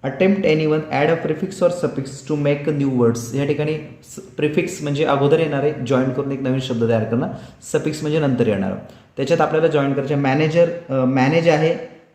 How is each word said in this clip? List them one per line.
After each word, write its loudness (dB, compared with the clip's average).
attempt 2
anyone, 2
add -2
a 0
prefix -4
or 4
suffix -6
to -2
make 0
new 2
words. 0
या 0
ठिकाणी -2
स-, -14
प्रिफिक्स -2
म्हणजे -2
अगोदर 4
येणारे 0
जॉईन 2
करून -4
एक -6
नवीन 0
शब्द -2
तयार 2
करणं, -2
सफिक्स -2
म्हणजे 0
नंतर 2
येणारं. 0
त्याच्यात 2
आपल्याला 2
जॉईन 2
करायचे -2
मॅनेजर, 2
अ, -2
मॅनेज 2
आहे 4